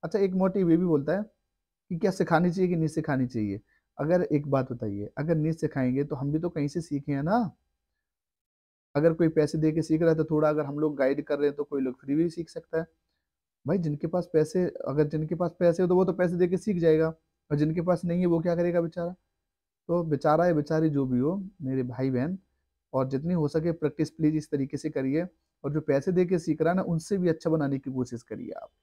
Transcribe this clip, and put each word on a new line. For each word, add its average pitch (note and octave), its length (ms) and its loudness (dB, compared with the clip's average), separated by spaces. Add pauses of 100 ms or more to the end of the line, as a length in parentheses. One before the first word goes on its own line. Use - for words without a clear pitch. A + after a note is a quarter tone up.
अच्छा, E3+ 160 -4
एक F#3+ 140 2
मोटिव F#3 380 2
ये E3 60 6
भी F3+ 80 2
बोलता D#3 320 2
है G#3+ 60 -4 (680)
कि F3 60 -4
क्या F#3+ 140 0
सिखानी F3 400 2
चाहिए F#3 180 0
कि F3 60 0
नहीं D#3+ 140 0
सिखानी C#3+ 380 -2
चाहिए। G#2+ 340 -4 (360)
अगर F3 260 2
एक D3 240 0
बात C3+ 240 0
बताइए, G#2 460 -6
अगर D#3+ 180 0
नहीं D#3 180 0
सिखाएंगे C#3 500 -2
तो D3 120 -6
हम C3+ 160 -4
भी D#3 80 0
तो F3 100 -4
कहीं D3 180 -4
से E3 140 -4
सीखे D3 300 -6
हैं C#3 120 -2
ना। F#3 140 0 (1600)
अगर D#3+ 180 4
कोई E3 160 2
पैसे D#3+ 280 0
दे D#3 140 2
के D#3+ 100 -2
सीख D#3+ 200 0
रहा E3+ 80 4
है D#3+ 80 4
तो D#3+ 80 0
थोड़ा D3+ 240 2
अगर D3+ 160 0
हम C#3+ 140 -8
लोग D3+ 180 0
गाइड C#3 280 0
कर D3 140 -2
रहे D3 80 2
हैं C#3+ 100 -2
तो D3 60 -4
कोई C#3+ 180 -6
लोग C3 200 -4
फ्री C#3 140 -4
भी E3+ 140 0
सीख D#3+ 200 -10
सकता - 300 -6
है। E3 60 -6 (800)
भाई D#3+ 120 0
जिनके D#3+ 300 -4
पास F3 260 -4
पैसे, D#3+ 320 2 (220)
अगर D3 200 0
जिनके D#3 280 -4
पास E3+ 240 -4
पैसे F3 240 2
हो F3+ 60 2
तो F3+ 60 4
वो F#3 100 4
तो F3 80 -2
पैसे F3 240 0
दे F3 100 2
के F3+ 100 0
सीख G3+ 200 -2
जाएगा, D#3+ 300 4 (440)
और D3 60 0
जिनके D#3+ 240 2
पास F3 240 0
नहीं E3+ 140 0
है F3+ 60 2
वो E3 160 4
क्या E3+ 140 0
करेगा F3 260 2
बेचारा। E3+ 300 -4 (760)
तो E3+ 160 2
बेचारा D#3 420 2
या E3+ 60 4
बेचारी D#3+ 360 2
जो C#3 160 0
भी B2+ 140 2
हो D3+ 160 2 (260)
मेरे C3 240 -2
भाई B2+ 260 -4
बहन, C#3+ 260 -2 (560)
और C3 160 0
जितनी D3 240 -2
हो D#3+ 140 0
सके E3 260 -2
प्रैक्टिस D#3 380 -2
प्लीज D#3 240 0
इस D3+ 160 -4
तरीके C#3 260 -4
से D3+ 120 -6
करिए, D3+ 380 -2 (360)
और C#3+ 100 -4
जो D3+ 100 -2
पैसे F#3 280 0
दे F3+ 140 4
के F3 140 0
सीख D#3 220 -2
रहा D#3+ 100 4
है F3+ 60 2
ना E3 80 0
उनसे F3 320 -2
भी F3+ 120 2
अच्छा D#3+ 200 -2
बनाने C#3 300 0
की C3+ 120 -8
कोशिश B2 320 -4
करिए - 300 -10
आप। - 160 -14 (140)